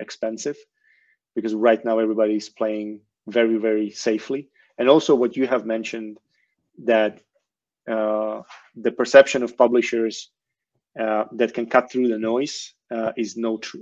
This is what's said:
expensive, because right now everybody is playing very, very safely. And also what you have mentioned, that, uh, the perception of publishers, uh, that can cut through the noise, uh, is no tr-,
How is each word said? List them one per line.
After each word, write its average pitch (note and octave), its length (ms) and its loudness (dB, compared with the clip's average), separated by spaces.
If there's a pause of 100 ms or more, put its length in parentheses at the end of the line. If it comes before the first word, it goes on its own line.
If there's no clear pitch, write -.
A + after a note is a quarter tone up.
expensive, A2+ 560 -8 (800)
because A2 180 -4
right A2+ 300 2
now A2+ 160 0
everybody A2 340 0
is G#2 140 -6
playing G#2+ 520 -6 (280)
very, A2+ 280 2
very G#2+ 340 0
safely. A#2+ 580 -4 (300)
And A#2+ 100 2
also D3+ 260 6
what A#2+ 220 2
you C3 100 0
have A#2+ 180 -2
mentioned, A2 540 -8 (640)
that, A2 360 2 (680)
uh, G#2+ 520 -2 (340)
the A#2 160 -2
perception C3 500 6
of A#2 140 -6
publishers, A#2 760 0 (680)
uh, A2 340 -2
that A#2 200 0
can A#2 140 -4
cut B2 240 2
through B2+ 180 0
the A2 100 0
noise, A#2 560 -4 (160)
uh, A2+ 260 -4
is G#2+ 200 -6
no A2+ 220 -4
tr-, - 220 -14